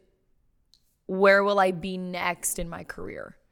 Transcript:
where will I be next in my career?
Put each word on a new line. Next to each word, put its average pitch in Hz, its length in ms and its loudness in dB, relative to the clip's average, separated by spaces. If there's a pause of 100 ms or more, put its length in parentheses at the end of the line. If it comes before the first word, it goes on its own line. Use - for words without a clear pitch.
(1080)
where 196 380 6
will 202 140 2
I 190 140 4
be 185 260 -8
next 175 600 -6
in 170 120 -6
my 160 140 -12
career? - 520 -14 (160)